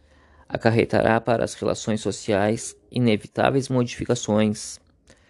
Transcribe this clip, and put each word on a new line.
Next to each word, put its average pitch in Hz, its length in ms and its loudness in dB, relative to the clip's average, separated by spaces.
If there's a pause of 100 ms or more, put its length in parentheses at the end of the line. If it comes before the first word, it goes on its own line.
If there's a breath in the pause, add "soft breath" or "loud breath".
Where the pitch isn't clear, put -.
(480 soft breath)
Acarretará 113 720 2
para 117 220 0
as - 120 -4
relações 107 480 -4
sociais 104 720 -2 (140)
inevitáveis 123 800 0
modificações, 120 1080 -2 (520 soft breath)